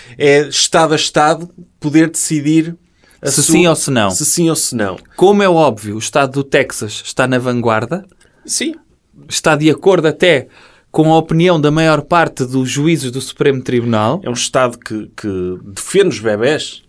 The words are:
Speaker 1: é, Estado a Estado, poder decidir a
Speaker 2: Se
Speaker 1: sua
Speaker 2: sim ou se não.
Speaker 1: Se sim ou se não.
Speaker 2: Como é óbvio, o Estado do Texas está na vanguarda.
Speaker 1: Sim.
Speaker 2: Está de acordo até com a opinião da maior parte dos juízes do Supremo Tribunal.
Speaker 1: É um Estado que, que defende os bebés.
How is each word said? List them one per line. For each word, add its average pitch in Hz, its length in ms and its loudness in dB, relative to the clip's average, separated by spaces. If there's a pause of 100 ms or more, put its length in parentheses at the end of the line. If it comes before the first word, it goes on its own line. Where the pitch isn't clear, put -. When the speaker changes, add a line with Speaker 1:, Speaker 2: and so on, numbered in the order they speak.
(180)
Speaker 1:
é, 143 300 4
Estado 160 460 0
a - 20 4
Estado, 156 540 0 (300)
poder 156 300 2
decidir 160 680 0 (440)
a - 80 -8
Speaker 2:
Se 139 140 0
Speaker 1:
sua 160 120 2
Speaker 2:
sim 175 120 4
ou 160 80 4
se - 160 -6
não. 107 200 0
Speaker 1:
Se 92 140 -4
sim 165 240 0
ou 156 60 0
se - 200 -4
não. 98 220 -4 (200)
Speaker 2:
Como 202 260 4
é 190 60 4
óbvio, 117 460 0
o 110 40 -8
Estado 139 340 -2
do 139 100 -4
Texas 131 640 -4
está - 220 -2
na 127 120 0
vanguarda. 120 680 -2 (400)
Speaker 1:
Sim. 247 300 -6 (520)
Speaker 2:
Está - 300 0
de 156 120 2
acordo 160 380 2
até 151 400 2 (420)
com 156 240 2
a 160 40 6
opinião 160 420 2
da 147 120 2
maior 156 300 2
parte 160 440 -2
dos 131 240 -2
juízes 139 420 -2
do 131 100 -8
Supremo 131 400 -2
Tribunal. 120 640 0
Speaker 1:
É - 60 -6
um 123 40 -4
Estado 120 460 -2
que, 107 360 -10
que 92 420 -6 (160)
defende 190 360 0
os 117 100 -6
bebés. 113 680 -2